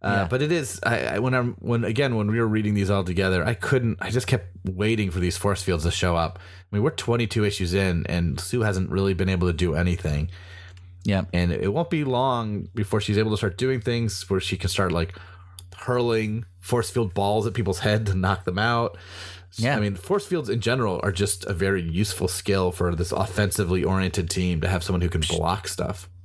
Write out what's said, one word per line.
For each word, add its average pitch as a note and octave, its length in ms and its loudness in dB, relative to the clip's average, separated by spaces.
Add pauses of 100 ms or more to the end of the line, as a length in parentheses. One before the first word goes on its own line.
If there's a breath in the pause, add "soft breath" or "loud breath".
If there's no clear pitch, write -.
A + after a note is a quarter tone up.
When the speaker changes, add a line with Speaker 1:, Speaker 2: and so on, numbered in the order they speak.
Speaker 1:
Uh, G2 80 -2 (140)
Speaker 2:
Yeah. E2+ 40 0
Speaker 1:
but B2+ 140 0
it D3+ 100 0
is, D3+ 320 0
I, A2+ 220 2
I, C#2+ 140 -2
when B2+ 160 2
I'm, A#2+ 240 0
when, A#2 240 0
again, A#2+ 320 0
when G#2 160 0
we A#2 80 2
were A2+ 80 4
reading G#2+ 260 2
these G2 160 2
all G2 140 2
together, F#2 420 2
I A2+ 80 0
couldn't, A#2 480 0
I - 80 -6
just A#2+ 160 0
kept A2 220 0 (180)
waiting G2+ 460 0
for F2+ 80 -2
these F2 180 0
force G2+ 240 0
fields E2 220 0
to E2+ 80 2
show F2 240 2
up. D#2+ 240 -2 (320 loud breath)
I G#2 40 -6
mean, G2+ 80 4
we're D3+ 60 2
twenty-two A#2 560 0
issues F#2 300 0
in, F#2 320 2
and E2+ 320 0
Sue A2+ 220 -2
hasn't F#2+ 280 0
really G2 240 2
been F#2 160 0
able F2+ 180 2
to E2+ 60 2
do D#2+ 220 0
anything. E2+ 560 0 (760 loud breath)
Speaker 2:
Yeah. G2 160 2 (100)
Speaker 1:
And F2 220 2
it F#2+ 180 0
won't E3 180 -2
be D#3 140 0
long A#2+ 720 0
before G#2+ 240 0
she's G2+ 180 0
able A2 140 2
to G#2 60 0
start F#2+ 200 -2
doing C3 220 0
things A#2 500 -2
where F#2+ 120 2
she - 160 -2
can G2 120 -4
start, F#2 220 2
like, E2+ 240 0 (640 loud breath)
hurling A2+ 680 0 (160)
force A#2+ 300 0
field A2 240 0
balls G#2 340 2
at F#2+ 60 -2
people's G2+ 260 -2
head G#2+ 280 2
to G2 80 2
knock F#2 280 0
them F#2 160 -2
out. A#2 380 0 (580 loud breath)
Speaker 2:
Yeah. B2 220 0
Speaker 1:
I - 20 0
mean, G#2 160 0
force G3+ 300 -2
fields D#3 240 -2
in A#2 100 0
general A2+ 440 0
are G2 100 2
just F#2+ 320 0
a G2+ 80 -2
very F#2+ 280 2
useful F2 460 0
skill F#2 460 2
for F2 200 0
this F2 200 -2
offensively F#2+ 720 2
oriented F#2+ 440 0
team F2+ 320 0
to F2 60 0
have F2+ 160 0
someone F2+ 180 0
who F2 80 2
can E2+ 120 0
Speaker 2:
Sh- D#2 100 -2
Speaker 1:
block E2 380 -2
stuff. - 400 -6 (160)